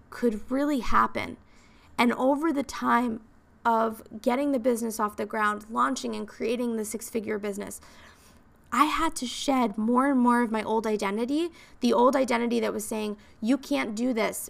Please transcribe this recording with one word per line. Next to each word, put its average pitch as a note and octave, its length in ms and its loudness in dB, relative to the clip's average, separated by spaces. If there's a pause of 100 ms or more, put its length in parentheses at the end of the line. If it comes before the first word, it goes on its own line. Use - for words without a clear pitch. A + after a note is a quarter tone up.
(120)
could A3 400 -2
really C#4+ 300 0
happen. A3 560 2 (600)
And A#3 160 6
over C#4+ 400 2
the C#4 80 0
time A#3+ 600 0 (440)
of A3+ 380 2 (180)
getting C#4 300 0
the C4+ 80 2
business A#3 400 0
off G#3 160 -2
the A3 100 -4
ground, G#3 420 -2
launching B3 480 -2
and G#3+ 120 -8
creating A#3 480 -4
the G#3+ 100 -4
six-figure G#3+ 540 -6
business, G3+ 420 -8 (920)
I C4+ 100 6
had D#4+ 320 0
to B3 100 -4
shed A#3+ 500 0
more B3 300 2
and C4+ 120 4
more A#3+ 220 4
of A#3 80 0
my G#3+ 140 -4
old A3 240 0
identity, A3+ 640 -2 (300)
the A#3+ 120 2
old B3 220 4
identity A#3+ 440 0
that A3 140 -2
was G#3 100 -6
saying, G#3+ 340 -6 (220)
"You A3+ 160 2
can't C4+ 380 -4
do A#3+ 200 -2
this. G3+ 360 -2